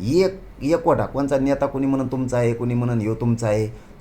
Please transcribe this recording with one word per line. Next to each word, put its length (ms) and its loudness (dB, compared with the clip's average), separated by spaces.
एक, 220 0
एकवटा, 440 2
कोणचा 340 -2
नेता, 260 2
कोणी 200 -2
म्हणून 220 0
तुमचा 300 -2
आहे, 160 2
कोणी 200 -2
म्हणून 280 0
ह्यो 140 0
तुमचा 320 0
आहे, 200 2